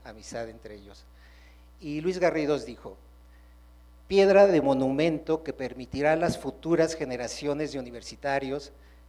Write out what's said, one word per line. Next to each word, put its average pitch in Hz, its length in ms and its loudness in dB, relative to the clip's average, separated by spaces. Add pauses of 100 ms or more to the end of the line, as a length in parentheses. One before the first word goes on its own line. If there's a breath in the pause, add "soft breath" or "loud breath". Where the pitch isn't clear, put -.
amistad 113 460 -12
entre 110 240 -18
ellos. 98 320 -20 (760 soft breath)
Y 151 220 -8
Luis 180 160 -2
Garridos 151 480 0
dijo: 110 320 -16 (1080 soft breath)
"Piedra 196 420 8
de 165 120 4
monumento 139 800 0
que 135 120 -8
permitirá 135 580 -2
a 160 40 4
las 165 200 0
futuras 160 580 -2
generaciones 139 760 -6
de 139 60 -8
universitarios 135 920 -6 (360 soft breath)